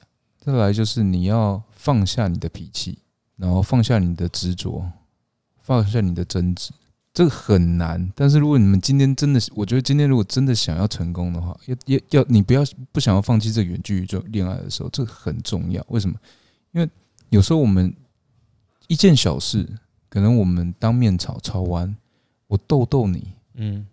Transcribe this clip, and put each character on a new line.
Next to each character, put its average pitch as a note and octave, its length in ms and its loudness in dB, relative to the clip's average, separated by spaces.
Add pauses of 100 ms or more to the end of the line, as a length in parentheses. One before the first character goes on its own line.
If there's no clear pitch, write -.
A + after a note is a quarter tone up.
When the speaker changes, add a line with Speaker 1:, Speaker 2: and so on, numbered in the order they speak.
(400)
Speaker 1:
再 C#3 140 -4
来 G#2+ 180 2
就 G#2+ 140 0
是 G#2+ 180 -2
你 F#2 220 0
要 G#2 360 0 (100)
放 A#2 360 0
下 G#2 220 -2
你 F2 100 -4
的 - 80 -6
脾 - 240 -14
气， - 260 -10 (380)
然 F#2 160 -4
后 F#2 100 2
放 A#2+ 220 2
下 A2+ 160 2
你 F2 160 0
的 F2 140 -4
执 F2+ 260 -6
着， F2 340 -8 (720)
放 A#2+ 240 0
下 A2 140 -2
你 F2+ 160 0
的 F2+ 80 -4
争 F2+ 320 -2
执。 - 160 -12 (420)
这 F3 120 2
个 D#3 40 4
很 F2 480 2
难， E2+ 380 -4
但 C#3 120 2
是 D3 120 6
如 D3 80 2
果 D3 100 4
你 G#2+ 80 6
们 G2 160 4
今 C3+ 160 0
天 C3+ 180 2
真 D3 180 0
的， B2+ 60 2 (140)
我 G#2 100 -4
觉 G#2 120 -2
得 C3 60 2
今 C#3 160 0
天 D3 120 2
如 C3 60 4
果 A2 80 2
真 B2+ 220 -2
的 B2+ 100 2
想 D#2+ 220 -2
要 G2 100 2
成 E2+ 260 -4
功 F2 180 -4
的 F2 80 -4
话， F2 160 -6 (120)
要， B2+ 80 -6 (100)
要， C3+ 140 0 (100)
要， C3+ 180 4
你 A2+ 140 6
不 G#2+ 120 2
要， C#3 100 4 (280)
不 - 80 -4
想 A2+ 140 2
要 G2 80 4
放 A2+ 180 2
弃 A2 120 -2
这 A2 120 0
个 F2 60 -4
远 F2 140 -6
距 G2 160 -4
离 F#2 80 -4
就 F#2+ 140 -6
恋 G2 260 -4
爱 F#2 80 -6
的 F#2 120 -10
时 F#2+ 140 -8
候， F2 100 -8
这 B2 140 -4
个 A2+ 80 -10
很 - 300 -8
重 F2 280 -4
要。 F#2+ 180 -6
为 A#2 100 -2
什 F#2+ 100 -2
么？ - 60 -4 (560)
因 E3+ 100 -2
为 E3 80 -2 (400)
有 G#2 100 4
时 G2+ 140 4
候 D#3+ 60 2
我 C3+ 80 4
们 F#2 260 2 (920)
一 E3 80 -2
件 F3 200 6
小 D#2+ 220 0
事， - 300 -4 (420)
可 - 120 -4
能 A2+ 160 4
我 G#2 60 2
们 F2 360 0
当 A2+ 160 0
面 A2+ 200 2
吵， - 280 -6
吵 - 180 -4
完， F2+ 340 -4 (520)
我 G2+ 180 0
逗 C#3 200 2
逗 B2+ 220 0
你， F2 200 -4 (280)
Speaker 2:
嗯。 G#2 380 -8